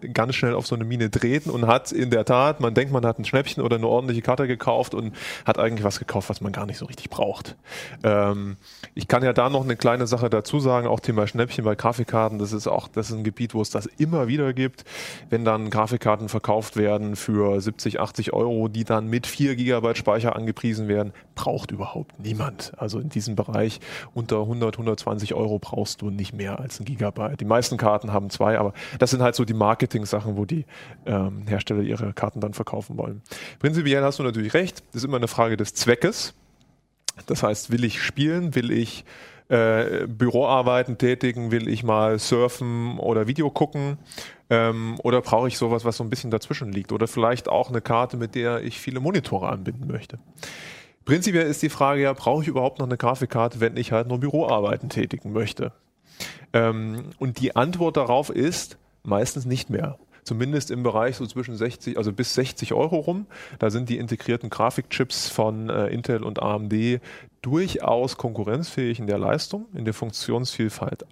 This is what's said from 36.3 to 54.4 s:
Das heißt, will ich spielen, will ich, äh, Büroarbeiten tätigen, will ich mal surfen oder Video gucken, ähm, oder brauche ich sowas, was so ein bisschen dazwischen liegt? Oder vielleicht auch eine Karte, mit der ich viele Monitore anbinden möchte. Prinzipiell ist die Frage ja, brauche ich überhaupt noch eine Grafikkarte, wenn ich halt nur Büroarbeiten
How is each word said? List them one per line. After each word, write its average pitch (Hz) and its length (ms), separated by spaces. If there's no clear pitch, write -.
Das - 180
heißt, 107 280
will 117 120
ich 117 180
spielen, 156 540
will 120 160
ich, 113 320
äh, 113 580
Büroarbeiten 123 880
tätigen, 123 540
will 113 160
ich 113 160
mal 110 360
surfen 120 800
oder 110 280
Video 147 220
gucken, 143 480
ähm, 113 540
oder 123 180
brauche 120 280
ich 117 80
sowas, 117 260
was 117 140
so 123 60
ein 113 60
bisschen 120 220
dazwischen 113 400
liegt? 98 220
Oder 110 140
vielleicht 117 420
auch - 200
eine 120 120
Karte, 123 340
mit 117 200
der 120 280
ich 117 160
viele 127 220
Monitore 135 480
anbinden 110 420
möchte. - 280
Prinzipiell 170 440
ist 156 160
die 151 60
Frage 139 340
ja, 135 100
brauche 139 300
ich 147 40
überhaupt 131 320
noch 139 60
eine 123 120
Grafikkarte, 120 600
wenn 113 160
ich 120 160
halt 117 160
nur 123 120
Büroarbeiten 123 680